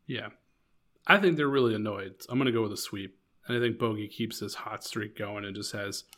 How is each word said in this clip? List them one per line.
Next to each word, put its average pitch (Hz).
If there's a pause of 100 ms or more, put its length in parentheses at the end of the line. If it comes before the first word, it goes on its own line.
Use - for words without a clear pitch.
Yeah. 110 (800)
I 190
think 190
they're 147
really 127
annoyed. 101 (140)
I'm 127
gonna 135
go 113
with 104
a 95
sweep. 98 (300)
And 120
I 120
think 117
Bogey 107
keeps 113
his 101
hot -
streak 107
going 104
and 101
just 101
has 101 (140)